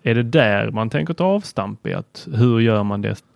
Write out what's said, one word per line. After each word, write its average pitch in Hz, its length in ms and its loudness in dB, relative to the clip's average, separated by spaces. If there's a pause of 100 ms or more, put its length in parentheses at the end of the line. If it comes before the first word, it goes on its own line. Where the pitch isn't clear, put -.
är 117 120 2
det 120 80 2
där 110 480 2
man 110 180 -2
tänker 156 240 -2
ta 175 120 -2
avstamp 185 600 -4
i 92 60 -4
att - 400 -10
hur 117 260 4
gör 113 240 2
man 104 180 -4
det, 104 220 -6 (120)